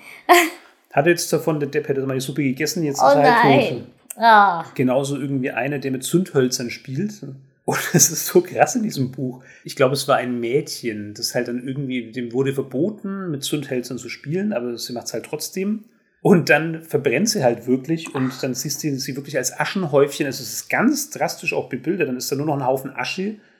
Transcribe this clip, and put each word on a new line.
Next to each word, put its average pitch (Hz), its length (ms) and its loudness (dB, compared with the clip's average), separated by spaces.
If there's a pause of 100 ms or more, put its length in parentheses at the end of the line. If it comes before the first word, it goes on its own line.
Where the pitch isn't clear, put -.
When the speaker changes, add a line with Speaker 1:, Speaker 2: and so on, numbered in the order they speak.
(920)
Speaker 1:
Hat 147 160 4
jetzt 165 260 2
davon, 156 260 0
der 139 100 -2
Depp 147 180 -4
hätte 131 180 0
meine 131 160 -2
Suppe 147 220 -4
gegessen, 151 400 -2
jetzt 143 140 -2
ist - 60 2
Speaker 2:
Oh 277 140 6
Speaker 1:
er 247 260 6
halt - 0 -
Speaker 2:
nein. 269 260 4
Speaker 1:
tot. 120 140 -6 (340)
Speaker 2:
Ah. 202 460 6 (120)
Speaker 1:
Genauso 135 440 2
irgendwie 139 320 -2
einer, 139 280 -2
der 135 120 -4
mit 131 120 -6
Zündhölzern 131 640 2
spielt. 120 540 -8 (420)
Und 147 200 0
<laughs> - 80 -6
das 165 180 6
ist - 160 -6
so 180 140 6
krass 135 340 2
in 226 80 0
diesem 135 280 -2
Buch. 127 320 -8 (200)
Ich - 120 -14
glaube, 135 180 4
es 135 140 -4
war 131 100 4
ein 123 220 -2
Mädchen, 113 760 -4
das - 180 -6
halt 123 140 -2
dann 123 200 -6
irgendwie, 127 440 -6
dem 120 200 -8
wurde 135 220 0
verboten, 190 800 -4
mit 139 120 -6
Zündhölzern 135 540 -4
zu 117 120 -12
spielen, 185 440 -4
aber 120 240 -4
sie 123 160 -10
macht's - 200 -10
halt 113 120 -6
trotzdem. 190 600 -6 (360)
Und 160 280 6
dann 160 340 2
verbrennt 135 460 0
sie 185 140 -2
halt 117 220 2
wirklich 131 480 -2
und 131 180 0 (120)
dann 131 100 -2
siehst - 300 -6
du 147 140 -2
sie 131 180 -6
wirklich 139 220 -8
als 123 220 -4
Aschenhäufchen. 147 680 2
Also 131 160 -8
es 107 100 -10
ist - 160 -10
ganz 214 400 2
drastisch 160 440 -4
auch 143 160 -4
bebildert. 156 380 -2
Dann 127 100 -4
ist - 140 -6
da 143 40 0
nur 143 100 -2
noch 156 100 0
ein 139 120 -2
Haufen 139 280 0
Asche, 190 400 -4 (240)